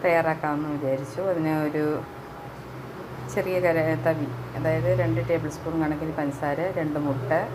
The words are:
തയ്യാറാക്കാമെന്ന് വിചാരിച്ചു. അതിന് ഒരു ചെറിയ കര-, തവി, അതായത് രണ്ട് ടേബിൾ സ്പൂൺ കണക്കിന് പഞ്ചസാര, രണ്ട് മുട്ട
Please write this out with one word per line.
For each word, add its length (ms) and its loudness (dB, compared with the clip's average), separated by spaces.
തയ്യാറാക്കാമെന്ന് 720 2
വിചാരിച്ചു. 460 -2
അതിന് 220 2
ഒരു 180 0
ചെറിയ 320 0
കര-, 400 4
തവി, 220 2
അതായത് 320 2
രണ്ട് 260 2
ടേബിൾ 280 2
സ്പൂൺ 180 -4
കണക്കിന് 340 -2
പഞ്ചസാര, 400 0
രണ്ട് 280 0
മുട്ട 240 0